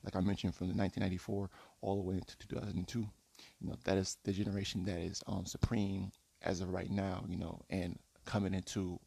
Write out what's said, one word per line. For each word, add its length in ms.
like 140
I 40
mentioned, 360
from 120
the 60
nineteen 280
ninety-four 480
all 140
the 60
way 140
into 220
two 180
thousand 220
and 100
two, 180
you 80
know, 160
that 120
is 280
the 80
generation 540
that 120
is, 300
um, 180
supreme 640
as 180
of 120
right 180
now, 380
you 80
know, 240
and 280
coming 300
into 520